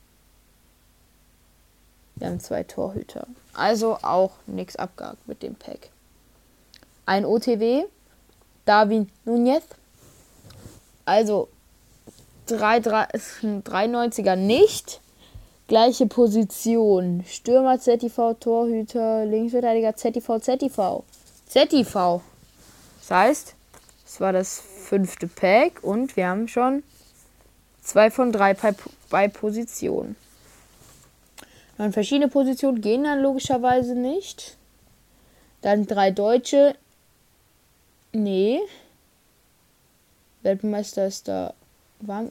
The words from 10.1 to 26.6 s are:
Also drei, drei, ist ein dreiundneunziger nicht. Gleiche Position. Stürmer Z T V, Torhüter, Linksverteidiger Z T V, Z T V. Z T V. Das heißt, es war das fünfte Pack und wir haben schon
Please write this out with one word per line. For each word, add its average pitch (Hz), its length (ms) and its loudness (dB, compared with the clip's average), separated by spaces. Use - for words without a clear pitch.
Also 208 440 2
drei, 220 320 2
drei, 220 340 0
ist - 300 -10
ein 208 200 -4
dreiundneunziger 226 720 -2
nicht. 226 680 2
Gleiche 226 400 4
Position. 208 1200 2
Stürmer 254 520 2
Z 240 220 2
T 240 80 -2
V, 233 240 0
Torhüter, 226 920 -2
Linksverteidiger 226 680 0
Z 233 200 -2
T 247 60 -4
V, 226 180 -2
Z 254 200 -2
T 277 100 -2
V. - 340 -4
Z 285 220 4
T 262 160 4
V. 180 360 0
Das - 120 -10
heißt, 208 440 2
es - 140 -16
war 190 140 0
das 185 260 -4
fünfte 190 680 -4
Pack 220 560 2
und 233 340 -4
wir 185 100 0
haben 202 200 -4
schon 254 360 -2